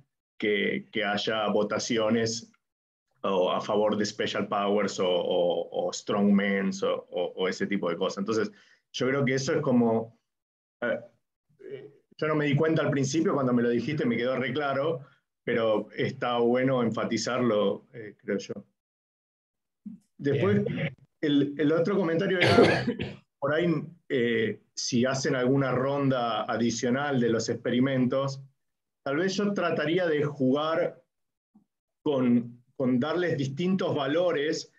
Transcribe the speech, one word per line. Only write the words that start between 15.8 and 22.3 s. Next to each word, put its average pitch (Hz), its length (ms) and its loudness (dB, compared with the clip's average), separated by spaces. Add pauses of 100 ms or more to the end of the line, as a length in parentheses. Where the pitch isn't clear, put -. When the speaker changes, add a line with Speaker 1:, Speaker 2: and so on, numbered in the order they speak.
Speaker 1:
está 120 420 -2
bueno 123 440 2
enfatizarlo, 113 1120 0
eh, 107 240 -14
creo 101 200 -4
yo. - 160 -10 (1600)
Después, 180 460 0
Speaker 2:
Bien. - 300 -4 (280)
Speaker 1:
el, 143 360 2
el 151 140 2
otro 175 240 0
comentario 180 420 0